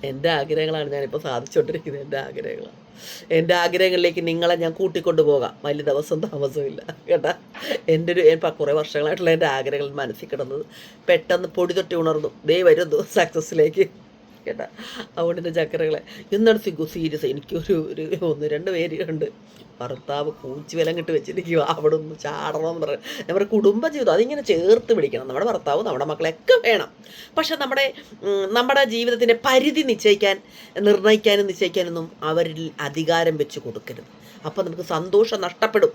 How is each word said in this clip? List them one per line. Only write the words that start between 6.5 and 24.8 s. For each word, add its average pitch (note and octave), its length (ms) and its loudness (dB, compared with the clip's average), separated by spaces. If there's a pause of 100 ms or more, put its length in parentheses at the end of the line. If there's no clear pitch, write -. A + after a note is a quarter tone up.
കേട്ടാ. E3+ 260 0 (560)
എൻ്റെ E3 240 2
ഒരു, F3 160 2
ഇപ്പം D#3+ 300 2
കുറേ C#3+ 140 0
വർഷങ്ങളായിട്ടുള്ള D3+ 640 0
എൻ്റെ E3 200 2
ആഗ്രഹങ്ങൾ C#3 340 -4 (120)
മനസ്സിൽ - 300 -8
കിടന്നത് C3+ 320 -6 (420)
പെട്ടെന്ന് F3 500 0
പൊടി F3 180 0
തൊട്ടി F3+ 220 -2
ഉണർന്നു, D#3+ 360 0 (140)
ദേ D#3+ 160 4
വരുന്നു D#3+ 380 6 (140)
സക്സസ്സിലേക്ക്, E3 720 2 (560)
കേട്ടാ. - 240 -10 (440)
അതുകൊണ്ട് E3+ 320 -2
എൻ്റെ E3+ 160 -6
ചക്കരകളെ, D#3 420 -2 (320)
എന്താണ് A3 260 4
സിഗു E3 280 -4
സീരിയസ്? D#3 400 -4
എനിക്കൊരു, C#3+ 500 -2 (140)
ഒരു D#3 140 -8 (200)
ഒന്ന് D3+ 300 -2
രണ്ട് F3 160 -4
പേര് E3 280 -2 (120)
ഉണ്ട്, D3+ 180 -4 (480)
ഭർത്താവ് C#3 560 -6
കൂച്ചുവിലങ്ങിട്ട് D#3+ 800 -6
വെച്ചിരിക്കുക, E3 560 -2
അവിടെ D#3 280 0
ഒന്ന് D#3 220 -6
ചാടണമെന്ന് D3+ 640 -6
പറയാം. C#3+ 200 -6 (180)
നമ്മുടെ G3 260 -2
കുടുംബജീവിതം A3 680 2
അതിങ്ങനെ B3+ 300 2
ചേർത്ത് G#3 520 4